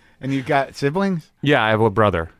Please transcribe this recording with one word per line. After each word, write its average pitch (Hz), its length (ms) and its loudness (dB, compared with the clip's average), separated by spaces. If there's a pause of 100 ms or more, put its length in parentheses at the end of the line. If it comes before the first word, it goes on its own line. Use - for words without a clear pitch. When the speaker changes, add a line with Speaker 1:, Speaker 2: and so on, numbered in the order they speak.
(200)
Speaker 1:
And 135 120 -6
you've 135 140 -4
got 139 280 -2
siblings? 175 560 -4 (120)
Speaker 2:
Yeah, 143 200 4
I 110 80 2
have 110 100 2
a 113 100 2
brother. 95 500 0